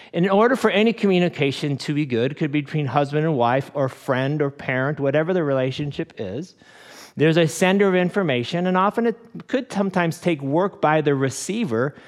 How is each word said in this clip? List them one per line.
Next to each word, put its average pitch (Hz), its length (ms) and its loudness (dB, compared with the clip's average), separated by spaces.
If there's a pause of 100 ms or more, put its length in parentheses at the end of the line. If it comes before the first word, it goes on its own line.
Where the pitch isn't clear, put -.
(120)
In 175 180 0
order 220 260 4
for 220 140 0
any 208 240 2
communication 170 840 0
to - 160 -6
be 147 120 0
good, 123 280 0
it - 20 -12
could 151 160 -4
be 147 100 -2
between 147 240 -4
husband 147 400 0
and 160 100 0
wife 127 380 0
or 139 160 0
friend 135 520 -2
or 143 100 0
parent, 139 480 -4
whatever 147 340 0
the 180 100 0
relationship 139 760 -2
is, 117 360 -8 (600)
there's 156 220 4
a 170 100 4
sender 190 400 2
of 185 80 2
information, 175 720 0
and 185 100 0
often 208 300 2
it 226 400 -8
could - 240 -4
sometimes 185 480 0
take 165 220 -2
work 160 400 -2
by 156 200 4
the 147 140 2
receiver 135 800 -2 (120)